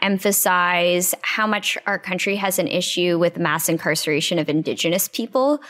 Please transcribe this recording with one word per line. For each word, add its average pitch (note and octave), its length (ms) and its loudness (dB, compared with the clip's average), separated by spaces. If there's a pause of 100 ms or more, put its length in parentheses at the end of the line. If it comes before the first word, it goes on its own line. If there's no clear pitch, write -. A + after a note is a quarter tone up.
emphasize F3+ 1200 2
how - 240 -2
much G#3 300 -2 (100)
our G3+ 100 0
country F#3+ 380 -2
has G3 240 0
an E3+ 80 0
issue F3 500 0
with E3+ 220 0
mass D#3+ 300 0
incarceration D#3+ 720 0
of D#3 100 -2
Indigenous D#3+ 580 0
people. C4 520 0 (100)